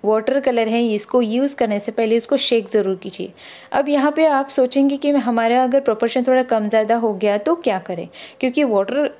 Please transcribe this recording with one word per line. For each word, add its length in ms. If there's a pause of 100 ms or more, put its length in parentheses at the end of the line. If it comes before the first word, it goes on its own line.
वाटर 340
कलर 280
है 180
इसको 360
यूज़ 340
करने 240
से 120
पहले 260
इसको 200
शेक 320
ज़रूर 260
कीजिए। 360 (400)
अब 180
यहाँ 220
पे 140
आप 240
सोचेंगे 480
कि 140
हमारा 520
अगर 160
प्रोपोर्शन 440
थोड़ा 200
कम 260
ज़्यादा 260
हो 180
गया 240
तो 180
क्या 240
करें, 280 (320)
क्योंकि 240
वाटर 460 (100)